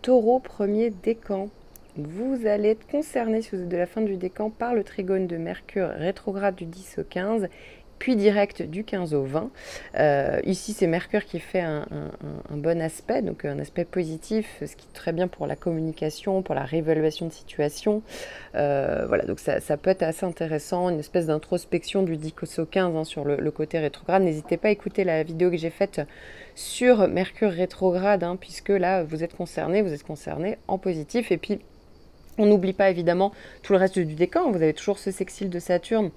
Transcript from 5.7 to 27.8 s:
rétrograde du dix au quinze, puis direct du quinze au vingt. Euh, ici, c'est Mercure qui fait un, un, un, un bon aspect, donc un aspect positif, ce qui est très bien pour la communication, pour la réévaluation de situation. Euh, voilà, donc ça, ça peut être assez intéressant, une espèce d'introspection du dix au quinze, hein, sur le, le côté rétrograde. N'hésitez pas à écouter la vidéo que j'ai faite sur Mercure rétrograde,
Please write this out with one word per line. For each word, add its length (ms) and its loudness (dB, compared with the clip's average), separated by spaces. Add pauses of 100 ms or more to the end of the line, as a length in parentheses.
rétrograde 680 -2
du 80 -12
dix 340 -14
au 60 -4
quinze, 460 -2 (500)
puis 160 2
direct 460 4
du 240 -6
quinze 280 -2
au 100 2
vingt. 260 -2 (460)
Euh, 500 4
ici, 260 -2
c'est 160 2
Mercure 380 0
qui 140 -10
fait 200 -4
un, 220 -2 (100)
un, 140 -8
un, 480 -10
un 20 -6
bon 260 0
aspect, 400 -2
donc 220 -6
un 160 -4
aspect 240 -4
positif, 840 -4
ce 120 -14
qui 120 -20
est 60 -20
très 160 -4
bien 160 0
pour 200 -6
la 100 -4
communication, 840 -2
pour 140 -4
la 80 -2
réévaluation 640 0
de 60 -8
situation. 680 -2 (540)
Euh, 500 0
voilà, 200 2
donc 160 -4
ça, 180 0
ça 160 0
peut 140 0
être 140 2
assez 220 -2
intéressant, 640 -2
une 100 0
espèce 260 0
d'introspection 760 0
du 120 0
dix 180 -8 (240)
au 80 0
quinze, 300 0
hein, 80 -2
sur 220 -6
le, 100 2
le 160 0
côté 280 -2
rétrograde. 440 2
N'hésitez 320 0
pas 140 2
à 20 6
écouter 320 0
la 200 2
vidéo 280 2
que 60 0
j'ai 120 -2
faite 300 -2 (560)
sur 540 6
Mercure 420 0
rétrograde, 720 2